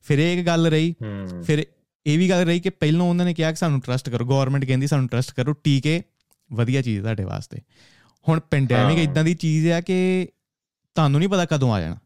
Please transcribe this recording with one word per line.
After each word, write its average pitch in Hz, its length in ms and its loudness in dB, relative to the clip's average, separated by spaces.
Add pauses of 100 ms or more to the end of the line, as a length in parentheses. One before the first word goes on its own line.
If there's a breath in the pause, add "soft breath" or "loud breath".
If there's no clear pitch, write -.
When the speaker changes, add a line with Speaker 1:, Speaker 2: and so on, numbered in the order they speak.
Speaker 1:
ਫਿਰ 143 180 0
ਇਹ 175 180 0
ਇੱਕ 175 100 -2
ਗੱਲ 165 200 2
ਰਹੀ, 160 240 2
Speaker 2:
ਹੂੰ। 185 520 -10
Speaker 1:
ਫਿਰ 151 220 0 (420)
ਇਹ 147 100 2
ਵੀ 180 120 2
ਗੱਲ 180 160 2
ਰਹੀ 170 140 2
ਕਿ 185 100 -4
ਪਹਿਲਾਂ 165 360 0
ਉਹਨਾਂ 175 200 2
ਨੇ 175 80 0
ਕਿਹਾ 160 160 -2
ਕਿ 160 60 -6
ਸਾਨੂੰ 147 240 0
ਟਰੱਸਟ 127 300 -4
ਕਰੋ, 120 160 -4
ਗੌਰਮੈਂਟ 135 400 0
ਕਹਿੰਦੀ 135 220 0
ਸਾਨੂੰ 139 200 0
ਟਰੱਸਟ 120 260 -4
ਕਰੋ, 131 200 -2
ਟੀਕੇ 151 500 0 (500)
ਵਧੀਆ 123 280 0
ਚੀਜ਼ 107 200 -2
ਤੁਹਾਡੇ 110 220 -4
ਵਾਸਤੇ। - 340 -10 (680 soft breath)
ਹੁਣ 160 120 2
ਪੈਂਡੈਮਿਕ 135 580 2
Speaker 2:
ਹਾਂ। 170 60 2
Speaker 1:
ਇੱਦਾਂ 151 200 0
ਦੀ 165 100 2
ਚੀਜ਼ 160 380 0
ਆ 170 100 0
ਕਿ 185 460 0 (680)
ਤੁਹਾਨੂੰ 147 240 4
ਨਹੀਂ 190 100 2
ਪਤਾ 180 160 2
ਕਦੋਂ 135 280 2
ਆ 95 80 0
ਜਾਣਾ। 82 240 -6